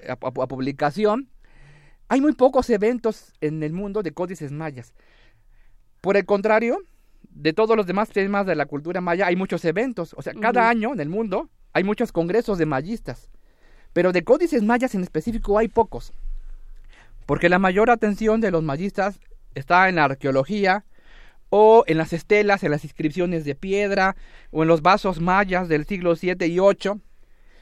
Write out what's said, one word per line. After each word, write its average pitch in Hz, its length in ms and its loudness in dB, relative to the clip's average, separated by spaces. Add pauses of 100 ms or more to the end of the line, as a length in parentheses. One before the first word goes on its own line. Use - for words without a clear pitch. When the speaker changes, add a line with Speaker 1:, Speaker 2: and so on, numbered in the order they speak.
Speaker 1:
a, 127 80 -8
a, 127 300 -6
a 127 40 -2
publicación. 147 800 -2 (800)
Hay 254 100 2
muy 285 140 4
pocos 254 360 2
eventos 220 720 -2
en 156 240 -4
el 151 80 -4
mundo 202 320 -6
de 160 80 -6
códices 165 400 -8
mayas. 143 420 -12 (1080)
Por 196 160 0
el 202 80 0
contrario, 214 540 0 (500)
de 151 240 -4
todos 220 240 2
los 208 80 0
demás 196 240 -2
temas 202 360 -2
de 180 100 -2
la 151 100 -2
cultura 151 360 -8
maya 180 260 -2
hay 180 100 2
muchos 185 280 -4
eventos. 202 520 -4
O - 40 -12
sea, 160 120 -10
cada 226 280 0
Speaker 2:
Ujú. 226 80 4
Speaker 1:
año 233 240 0
en 220 80 -6
el 143 80 -6
mundo 214 400 -4 (240)
hay 170 100 2
muchos 208 280 -2
congresos 185 460 -2
de 160 80 0
mayistas. 151 640 -6 (640)
Pero 175 220 2
de 180 100 0
códices 302 400 2
mayas 233 320 0
en 185 60 -2
específico 202 560 -2
hay 226 100 2
pocos. - 460 -2 (1120)
Porque 151 240 0
la 180 100 4
mayor 196 300 2
atención 220 500 0
de 220 120 0
los 160 120 0
mayistas 185 560 -4 (360)
está 175 340 4
en 185 60 -2
la 151 100 4
arqueología, 147 800 0 (640)
o 220 380 8
en 160 100 2
las 160 160 -2
estelas, 202 500 2
en 160 80 0
las 147 120 -2
inscripciones 160 600 -4
de 143 100 -4
piedra, 196 600 0 (360)
o 156 100 -2
en 160 60 2
los 165 140 4
vasos 185 380 2
mayas 185 480 0
del 151 180 0
siglo 175 300 0
siete 180 320 -4
y 170 120 -2
ocho, 196 400 2 (640)